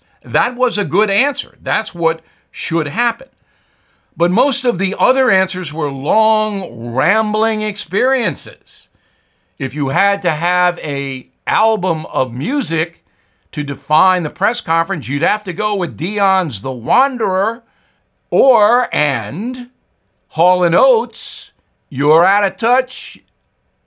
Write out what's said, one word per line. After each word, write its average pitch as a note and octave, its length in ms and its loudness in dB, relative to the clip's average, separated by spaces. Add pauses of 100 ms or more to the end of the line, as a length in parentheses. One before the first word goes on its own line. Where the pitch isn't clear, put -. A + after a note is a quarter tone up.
(220)
That F3 340 -2
was A#3+ 220 0
a G3+ 60 0
good F#3+ 260 0
answer. B3 500 -2
That's F3 340 -4
what D#3+ 280 0 (280)
should D#3+ 360 -2
happen. A3+ 420 -4 (880)
But F3 140 2
most B3+ 340 2
of A3+ 140 0
the F#3 200 -2
other B3+ 320 2
answers F#3 420 -2
were D#3 180 -2
long, F#3+ 1040 -2
rambling G#3+ 640 0
experiences. G#3+ 1300 -4 (720)
If C3+ 160 -6
you C#3+ 160 -2
had G3 320 0
to F3 80 0
have F3 480 0
a C#3 520 -6 (160)
album F3 600 0
of C3 260 -2
music E3 720 -4 (480)
to D3 100 -4
define E3 600 2
the D3+ 80 -4
press G#3+ 320 -2
conference, E3 460 -2
you'd C#3 120 -4
have G3+ 240 0
to F#3 80 -8
go G#3 220 -4
with E3+ 220 -4
Dion's F#3 640 0
The C3 100 -4
Wanderer G#3 880 0 (680)
or, A#3 640 4
and D#3 720 -4 (600)
Hall F3+ 360 2
and E3 100 4
Oates, - 800 0 (380)
You're D3+ 340 4
Out G3+ 200 4
of F#3+ 120 -4
Touch, B3+ 640 -2 (680)